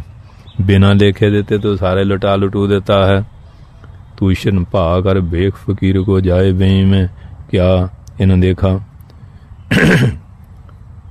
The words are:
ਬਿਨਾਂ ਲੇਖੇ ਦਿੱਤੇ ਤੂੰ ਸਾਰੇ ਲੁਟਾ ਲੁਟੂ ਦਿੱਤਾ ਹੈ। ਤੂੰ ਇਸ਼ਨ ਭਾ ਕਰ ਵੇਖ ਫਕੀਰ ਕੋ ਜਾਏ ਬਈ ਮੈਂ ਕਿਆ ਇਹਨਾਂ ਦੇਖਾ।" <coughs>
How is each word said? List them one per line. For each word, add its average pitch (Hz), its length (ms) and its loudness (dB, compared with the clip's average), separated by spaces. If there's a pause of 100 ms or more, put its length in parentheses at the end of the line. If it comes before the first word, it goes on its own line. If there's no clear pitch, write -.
(640)
ਬਿਨਾਂ 98 320 4
ਲੇਖੇ 101 360 2
ਦਿੱਤੇ 104 280 -2
ਤੂੰ 104 180 -2
ਸਾਰੇ 92 280 -2
ਲੁਟਾ 98 320 -2
ਲੁਟੂ 101 300 -2
ਦਿੱਤਾ 98 400 0
ਹੈ। 98 180 0 (920)
ਤੂੰ 95 160 0
ਇਸ਼ਨ 90 320 -2
ਭਾ 90 360 -2
ਕਰ 95 200 0
ਵੇਖ 87 340 -2
ਫਕੀਰ 95 480 -2
ਕੋ 95 180 0
ਜਾਏ 92 320 2
ਬਈ 95 320 2
ਮੈਂ 95 240 2 (420)
ਕਿਆ 92 380 0 (320)
ਇਹਨਾਂ 95 180 2
ਦੇਖਾ।" 92 420 0 (880)
<coughs> - 300 2 (1120)